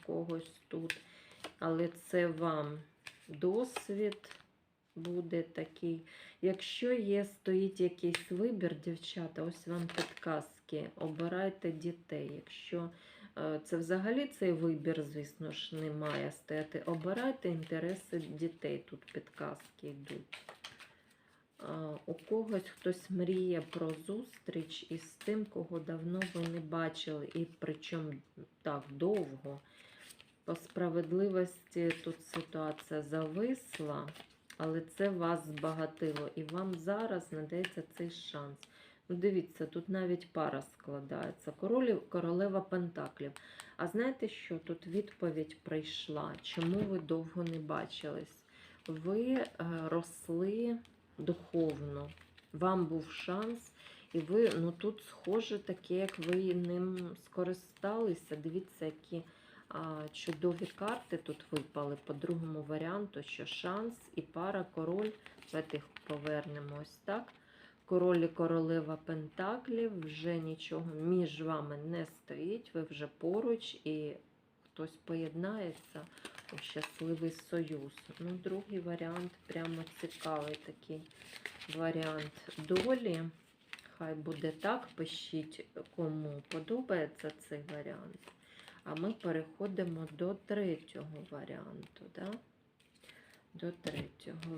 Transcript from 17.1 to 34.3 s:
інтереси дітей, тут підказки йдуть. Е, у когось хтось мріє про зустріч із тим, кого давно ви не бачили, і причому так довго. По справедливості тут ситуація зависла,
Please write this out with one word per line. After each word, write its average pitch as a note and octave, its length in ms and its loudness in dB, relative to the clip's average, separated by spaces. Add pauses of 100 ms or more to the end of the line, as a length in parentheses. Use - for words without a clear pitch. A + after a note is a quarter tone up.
інтереси E3 720 0
дітей, D3+ 680 -2
тут - 240 -14
підказки - 760 -8
йдуть. C#3 500 -10 (1200)
Е, - 60 -10 (400)
у - 80 -2
когось G#3+ 560 0
хтось - 400 0
мріє F#3 520 4
про D#3+ 300 0 (160)
зустріч - 840 -4
із D#3+ 140 -4
тим, G#3+ 420 0
кого E3+ 340 -4
давно E3 400 -2 (140)
ви E3+ 140 0
не E3 120 -2
бачили, D#3 760 -2
і E3 140 2 (120)
причому D#3 540 -4 (480)
так C#3+ 300 -2
довго. C#3+ 680 0 (840)
По E3 100 -2
справедливості F3 1400 2 (100)
тут E3 220 -6
ситуація D#3 760 -2
зависла, D#3 1080 0 (480)